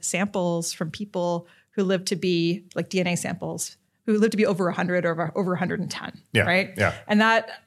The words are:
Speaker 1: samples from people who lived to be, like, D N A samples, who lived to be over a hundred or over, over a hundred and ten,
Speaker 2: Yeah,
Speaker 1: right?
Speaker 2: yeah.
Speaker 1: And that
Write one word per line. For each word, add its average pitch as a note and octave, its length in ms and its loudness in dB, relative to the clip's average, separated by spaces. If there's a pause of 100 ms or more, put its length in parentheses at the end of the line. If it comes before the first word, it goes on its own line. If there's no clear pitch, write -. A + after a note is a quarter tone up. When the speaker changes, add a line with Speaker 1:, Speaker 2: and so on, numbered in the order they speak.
Speaker 1:
samples F3 640 -2
from D#3+ 200 -6
people F3 560 -4 (240)
who G#3 120 0
lived F#3 260 0
to G3 60 0
be, E3+ 500 0 (100)
like, E3+ 140 -4
D F#3 100 0
N F3+ 80 2
A F3 100 0
samples, - 580 -6 (300)
who G#3+ 140 2
lived A3 120 4
to G3+ 60 -2
be G#3+ 80 4
over F#3 220 2
a E3+ 60 0
hundred F3 300 0
or E3+ 100 2
over, E3 200 -2
over F#3 200 0
a F3+ 40 -2
hundred E3+ 220 -2
and E3 100 -4
ten, - 320 -10 (100)
Speaker 2:
Yeah, G#2+ 120 4
Speaker 1:
right? F#3 340 2
Speaker 2:
yeah. - 160 2 (140)
Speaker 1:
And G#3 140 4
that A3+ 280 4 (180)